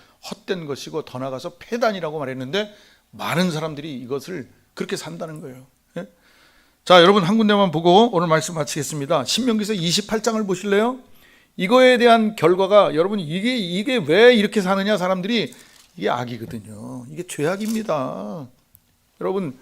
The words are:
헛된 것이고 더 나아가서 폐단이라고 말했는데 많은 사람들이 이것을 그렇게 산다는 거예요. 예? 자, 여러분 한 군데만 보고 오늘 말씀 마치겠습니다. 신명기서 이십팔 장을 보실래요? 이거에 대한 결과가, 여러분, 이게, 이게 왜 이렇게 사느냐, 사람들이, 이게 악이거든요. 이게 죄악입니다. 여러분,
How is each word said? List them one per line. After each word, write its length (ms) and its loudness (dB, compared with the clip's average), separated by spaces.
헛된 360 -8
것이고 400 -8
더 140 -12
나아가서 360 -10
폐단이라고 640 -4
말했는데 540 -6
많은 400 -2
사람들이 480 -8
이것을 500 -10
그렇게 240 -6
산다는 420 -12
거예요. 260 -18
예? 100 -10
자, 180 8
여러분 220 6
한 140 0
군데만 340 2
보고 400 6
오늘 160 0
말씀 280 0
마치겠습니다. 680 -4
신명기서 500 -2
이십팔 480 -2
장을 240 -2
보실래요? 540 0
이거에 420 6
대한 400 4
결과가, 580 4
여러분, 240 0
이게, 380 -4
이게 400 -2
왜 360 6
이렇게 280 2
사느냐, 340 0
사람들이, 580 -2
이게 120 -2
악이거든요. 1040 -8
이게 160 -12
죄악입니다. 1200 -6
여러분, 420 -4